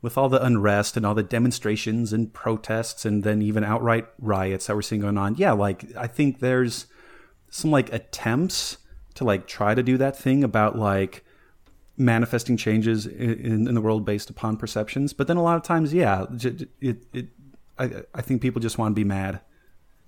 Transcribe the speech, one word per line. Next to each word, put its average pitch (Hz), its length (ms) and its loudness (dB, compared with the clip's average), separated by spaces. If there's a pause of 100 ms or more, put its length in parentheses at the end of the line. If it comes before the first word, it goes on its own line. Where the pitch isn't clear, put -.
with 117 140 -6
all 135 120 2
the 127 160 4
unrest 104 520 2
and 113 80 0
all 104 100 2
the 110 80 2
demonstrations 113 880 0
and 110 200 0
protests 113 720 -4
and 104 180 0
then 107 200 2
even 104 220 0
outright 113 420 0 (140)
riots 95 460 0
that 107 100 -2
we're 104 60 -2
seeing 107 200 -2
going 101 160 0
on, 101 180 0
yeah, 180 160 2
like, 101 440 -2
I 123 100 -6
think 139 340 0
there's 127 460 0 (640)
some, - 200 -2
like, 139 220 2
attempts - 880 -4 (360)
to, - 100 -6
like, 101 220 0
try 104 280 0
to 127 80 2
do 127 160 4
that 135 180 0
thing 135 280 4
about, 107 340 2
like, 98 460 0 (720)
manifesting 117 600 2
changes 110 500 0
in, 117 340 -2
in, 110 280 0
in 123 60 0
the 117 60 2
world 110 240 0
based 104 260 -4
upon 107 260 -4
perceptions. 117 560 -4
But 139 140 -4
then 170 100 2
a 175 60 2
lot 170 140 2
of 165 80 -4
times, 160 280 0
yeah, 104 340 2 (100)
j-, 120 160 -2
j-, 101 140 -10 (140)
it, 123 320 -4
it, 123 140 -8 (500)
I, - 260 -6 (120)
I 123 80 -8
think 127 180 0
people 123 200 -2
just 113 180 -4
wanna 107 160 0
be 107 80 0
mad. 95 380 -2 (680)